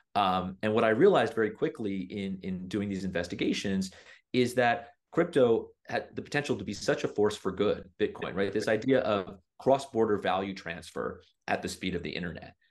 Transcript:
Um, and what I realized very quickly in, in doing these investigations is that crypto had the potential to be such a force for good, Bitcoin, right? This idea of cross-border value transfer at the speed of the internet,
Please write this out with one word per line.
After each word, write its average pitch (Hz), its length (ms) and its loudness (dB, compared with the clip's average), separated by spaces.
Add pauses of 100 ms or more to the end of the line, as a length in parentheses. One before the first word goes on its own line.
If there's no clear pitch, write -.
(140)
Um, 92 480 0
and 107 100 2
what 117 120 4
I 113 40 6
realized 127 460 6
very 110 160 2
quickly 107 480 -4
in, 98 440 -6
in 92 240 -6
doing 101 220 -2
these 95 160 -4
investigations 95 880 -2 (400)
is 123 220 2
that 120 340 2 (240)
crypto 131 560 4 (180)
had - 280 -6
the 127 80 -8
potential 139 340 -2
to 98 80 -8
be 101 80 -6
such 143 320 -2
a - 40 0
force 104 280 2
for - 140 -4
good, 98 400 0 (100)
Bitcoin, 98 340 -2
right? 98 180 0
This - 160 -2
idea 123 320 4
of 98 380 0 (200)
cross-border 113 580 2
value 95 380 -2
transfer - 680 -8 (260)
at 95 140 0
the - 80 -6
speed 90 260 -4
of 80 80 -4
the 78 80 -6
internet, - 440 -8 (160)